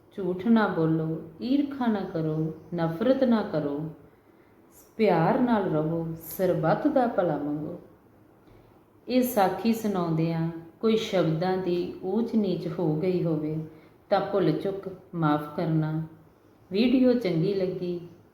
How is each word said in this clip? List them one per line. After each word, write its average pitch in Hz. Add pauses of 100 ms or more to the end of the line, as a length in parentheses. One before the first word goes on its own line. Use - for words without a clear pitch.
(120)
ਝੂਠ 180
ਨਾ 226
ਬੋਲੋ, 160 (200)
ਈਰਖਾ 269
ਨਾ 208
ਕਰੋ, 160 (200)
ਨਫ਼ਰਤ 226
ਨਾ 226
ਕਰੋ, 147 (1040)
ਪਿਆਰ 196
ਨਾਲ 233
ਰਹੋ, 160
ਸਰਬੱਤ 175
ਦਾ 262
ਭਲਾ 175
ਮੰਗੋ। 147 (1300)
ਇਹ 247
ਸਾਖੀ 208
ਸੁਣਾਉਂਦਿਆਂ 165 (300)
ਕੋਈ 220
ਸ਼ਬਦਾਂ 180
ਦੀ 180 (100)
ਊਚ 220
ਨੀਚ 185 (100)
ਹੋ 156
ਗਈ 180
ਹੋਵੇ 156 (440)
ਤਾਂ 196
ਭੁੱਲ 180
ਚੁੱਕ 190 (240)
ਮਾਫ਼ 151
ਕਰਨਾ। 160 (680)
ਵੀਡੀਓ 247
ਚੰਗੀ 185
ਲੱਗੀ, 175 (340)